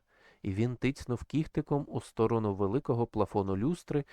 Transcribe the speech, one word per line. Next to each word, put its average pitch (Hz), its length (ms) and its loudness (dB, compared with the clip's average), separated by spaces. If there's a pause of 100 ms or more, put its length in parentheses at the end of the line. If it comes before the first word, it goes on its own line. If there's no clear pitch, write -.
(420)
І 101 120 -4
він 117 220 0
тицьнув 123 480 -2
кіхтиком 147 640 -2
у - 140 -6
сторону 110 540 0
великого 113 520 0
плафону 98 500 0
люстри, 147 560 -2